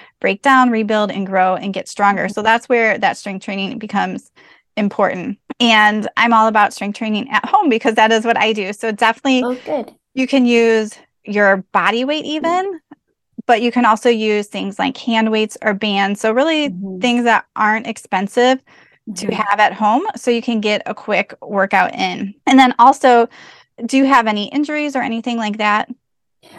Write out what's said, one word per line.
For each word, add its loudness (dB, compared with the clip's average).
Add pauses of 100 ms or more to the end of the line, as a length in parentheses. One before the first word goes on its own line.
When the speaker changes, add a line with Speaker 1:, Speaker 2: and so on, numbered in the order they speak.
(200)
Speaker 1:
break -2
down, 4
rebuild, -2
and -6
grow 0
and -6
get -8
stronger. 0
Speaker 2:
Mm-hmm. -6
Speaker 1:
So -6
that's 0
where 2
that 0
strength -12
training -8
becomes -6 (460)
important. -2 (220)
And 4 (100)
I'm 2
all 4
about 2
strength -8
training -4
at -2
home 2
because 0
that 4
is 2
what 2
I 0
do. -6
So -6
definitely 0
Speaker 2:
Oh, -4
good. -8 (200)
Speaker 1:
you -2
can 2
use 2 (280)
your 2 (160)
body 0
weight -4
even, -4 (640)
but 2
you 0
can 2
also 2
use 0
things -8
like -4
hand -2
weights -2
or 0
bands. -2
So 0
really 0
Speaker 2:
Mm-hmm. -10
Speaker 1:
things 0
that 0 (100)
aren't -2
expensive 0 (520)
to -12
Speaker 2:
Mm-hmm. -2
Speaker 1:
have 0
at 4
home 0 (120)
so -4
you -2
can -4
get -2
a -8
quick -4
workout 0
in. -6 (140)
And 6
then 6
also, 6 (580)
do 0
you 4
have 2
any -4
injuries -4
or -4
anything -4
like -4
that? 0 (680)